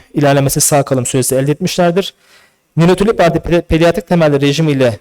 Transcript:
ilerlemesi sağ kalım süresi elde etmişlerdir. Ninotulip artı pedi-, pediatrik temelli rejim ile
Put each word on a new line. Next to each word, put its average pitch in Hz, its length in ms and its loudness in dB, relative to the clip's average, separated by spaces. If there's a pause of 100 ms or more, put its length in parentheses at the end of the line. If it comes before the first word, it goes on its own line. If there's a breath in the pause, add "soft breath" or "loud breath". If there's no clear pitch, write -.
(140)
ilerlemesi 139 460 0
sağ 143 220 0
kalım 127 240 -2
süresi 131 280 -2
elde 135 180 -2
etmişlerdir. 175 600 -2 (640 soft breath)
Ninotulip 185 440 2
artı 165 180 2
pedi-, 165 240 -2
pediatrik 170 460 0
temelli 151 320 2
rejim 143 280 0
ile 131 320 0